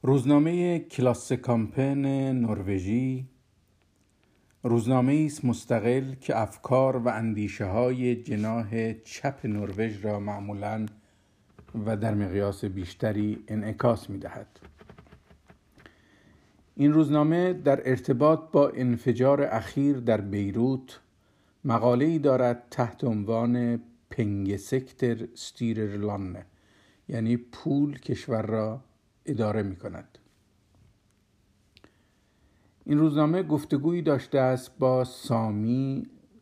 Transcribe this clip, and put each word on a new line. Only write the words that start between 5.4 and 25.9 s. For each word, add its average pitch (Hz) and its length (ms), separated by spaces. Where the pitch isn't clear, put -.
مستقل 123 720
که 131 240
افکار 127 580
و 120 120
اندیشه‌های 113 1120
جناح 113 680
چپ - 520
نروژ 104 600
را 104 160
معمولاً 101 680
و 110 100
در 104 180
مقیاس 101 500
بیشتری 104 840
انعکاس 107 600
می‌دهد. - 500
این 143 160
روزنامه 156 600
در 139 380
ارتباط 147 500
با 143 160
انفجار 127 720
اخیر 139 540
در 117 240
بیروت 101 800
مقاله‌ای 123 540
دارد 127 520
تحت 120 340
عنوان 117 800
پنگ 98 460
سکتر 120 800
ستیررلان، 104 1000